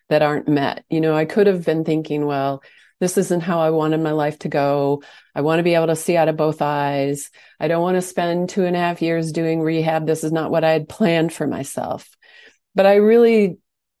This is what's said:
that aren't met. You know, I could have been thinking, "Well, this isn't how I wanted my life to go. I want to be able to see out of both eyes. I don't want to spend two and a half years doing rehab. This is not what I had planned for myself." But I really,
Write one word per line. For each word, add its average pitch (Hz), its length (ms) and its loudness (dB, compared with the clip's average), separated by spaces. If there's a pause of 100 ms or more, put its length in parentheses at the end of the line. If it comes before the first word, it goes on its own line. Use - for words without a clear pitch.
that 151 140 2
aren't 147 260 0
met. 143 420 0
You 160 120 0
know, 160 140 2
I 156 100 0
could 202 220 2
have 180 180 0
been 160 180 0
thinking, 156 420 -2
"Well, 139 360 -2 (380)
this 180 180 -2
isn't 175 240 0
how 170 180 -2
I 160 120 2
wanted 156 300 0
my 156 100 -2
life 151 280 -2
to 143 100 -10
go. 143 520 0 (320)
I 147 80 -4
want 160 180 2
to 170 40 -2
be 175 100 2
able 165 140 2
to 165 80 0
see 170 220 -2
out 156 100 4
of 156 100 -2
both 156 240 -2
eyes. 143 720 -2 (280)
I 156 80 -4
don't 170 140 0
want 185 140 0
to 180 60 0
spend 175 480 -4
two 185 160 -2
and 180 100 -2
a 175 40 -2
half 175 220 -2
years 165 300 -2
doing 165 300 -2
rehab. 160 440 -2
This 156 180 -2
is 156 80 -4
not 160 200 -2
what 160 120 0
I 160 80 2
had 160 160 0
planned 170 460 0
for 147 140 -6
myself." - 680 -10 (600)
But 196 100 4
I 196 100 6
really, 220 640 6 (420)